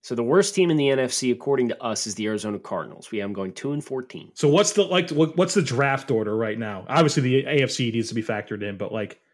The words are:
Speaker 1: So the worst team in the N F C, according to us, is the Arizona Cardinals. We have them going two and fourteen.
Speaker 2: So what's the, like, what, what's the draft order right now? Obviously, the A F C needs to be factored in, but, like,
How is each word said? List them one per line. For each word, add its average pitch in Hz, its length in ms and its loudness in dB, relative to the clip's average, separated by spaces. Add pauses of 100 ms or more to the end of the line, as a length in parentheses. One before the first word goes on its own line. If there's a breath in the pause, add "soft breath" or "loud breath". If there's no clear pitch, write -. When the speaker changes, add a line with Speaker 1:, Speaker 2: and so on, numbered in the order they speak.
Speaker 1:
So - 120 -8
the 117 100 -2
worst 185 300 2
team 180 160 4
in 156 80 4
the 143 100 2
N 135 100 2
F 127 140 0
C, 127 180 0
according 123 380 2
to - 140 -4
us, 110 240 -4
is 104 80 -6
the 104 120 -4
Arizona 107 320 -2
Cardinals. - 520 -10
We 110 80 -6
have 101 80 -6
them 104 80 -6
going 95 180 -6
two 143 200 -6
and 147 120 -6
fourteen. - 500 -10
Speaker 2:
So 151 140 2
what's 175 240 4
the, 202 100 2
like, 180 280 2
what, 156 260 2
what's 180 180 2
the 202 80 4
draft 135 480 0
order 107 240 0
right 110 240 -2
now? 104 300 -8
Obviously, 147 340 4
the 127 240 4
A 139 180 2
F 120 60 -2
C 120 200 -2
needs 113 180 -2
to 113 60 -8
be 113 80 -2
factored 104 400 -6
in, 101 160 -8
but, 101 140 -8
like, 107 280 -6 (140)